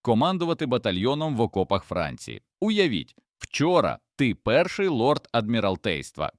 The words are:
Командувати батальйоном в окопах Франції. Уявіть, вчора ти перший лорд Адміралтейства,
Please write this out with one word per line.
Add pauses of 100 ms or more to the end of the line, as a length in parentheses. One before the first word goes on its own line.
Командувати
батальйоном
в
окопах
Франції. (180)
Уявіть, (220)
вчора (180)
ти
перший
лорд
Адміралтейства,